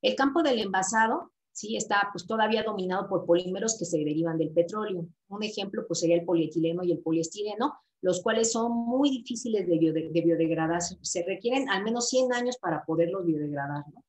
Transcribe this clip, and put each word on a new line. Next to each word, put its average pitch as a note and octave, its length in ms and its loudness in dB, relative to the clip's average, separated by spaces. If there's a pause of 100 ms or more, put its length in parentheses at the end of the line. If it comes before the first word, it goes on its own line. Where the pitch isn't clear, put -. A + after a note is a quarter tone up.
El C4 120 4
campo C#4+ 280 2
del B3+ 160 4
envasado, G#3+ 720 0 (220)
¿sí?, G#3+ 220 -8
está, G3+ 380 0
pues, - 140 -10
todavía A3 340 2
dominado G3 480 -2
por F3+ 160 0
polímeros F#3 540 2
que E3+ 60 -4
se E3 120 -2
derivan D#3+ 400 0
del D#3+ 140 0
petróleo. F3+ 560 0 (200)
Un G3+ 140 -10
ejemplo, G#3+ 460 -6
pues, E3+ 140 -2
sería E3+ 160 4
el E3+ 60 0
polietileno E3 600 0
y F3 80 0
el - 80 0
poliestireno, G#3 760 -2 (260)
los F3+ 220 0
cuales A3+ 300 2
son A#3 220 0
muy B3 360 2
difíciles A3+ 560 -2
de E3+ 140 2
biode-, D#3+ 320 2
de E3 100 2
biodegradar. E3 600 2 (180)
Se F3 220 -4
requieren A3+ 440 -2
al G3 160 0
menos A#3 260 0
cien B3+ 220 4
años B3 280 -2
para D#3 260 -2
poderlos E3+ 400 0
biodegradar, D3 680 -2
¿no? - 180 -20